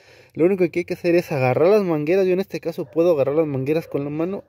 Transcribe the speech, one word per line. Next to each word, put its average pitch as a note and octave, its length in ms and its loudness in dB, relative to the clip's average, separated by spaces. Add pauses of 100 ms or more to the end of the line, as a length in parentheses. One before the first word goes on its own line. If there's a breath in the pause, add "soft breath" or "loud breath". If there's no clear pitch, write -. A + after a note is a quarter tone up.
(340 soft breath)
Lo D3 100 2
único F3+ 260 2
que F3 100 -4
hay F3 40 -6
que F3+ 100 -8
hacer E3+ 220 0
es F3 160 0
agarrar C3 360 2
las G#3+ 140 4
mangueras. E3+ 440 0
Yo F#3 60 2
en F3+ 80 0
este F3 200 -8
caso E3+ 240 -8
puedo E3 280 2
agarrar C#3 220 0
las D#3+ 120 2
mangueras D3 420 -4
con C#3+ 160 -6
la C#3+ 60 -8
mano E3+ 380 -6